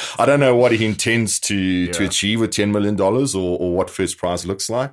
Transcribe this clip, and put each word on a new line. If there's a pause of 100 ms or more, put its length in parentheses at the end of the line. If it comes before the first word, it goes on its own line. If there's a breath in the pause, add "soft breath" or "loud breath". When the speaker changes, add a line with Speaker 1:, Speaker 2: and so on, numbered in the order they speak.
(160 loud breath)
Speaker 1:
I
don't
know
what
he
intends
to,
to
Speaker 2:
Yeah.
Speaker 1:
achieve
with
ten
million
dollars
or,
or
what
first
prize
looks
like.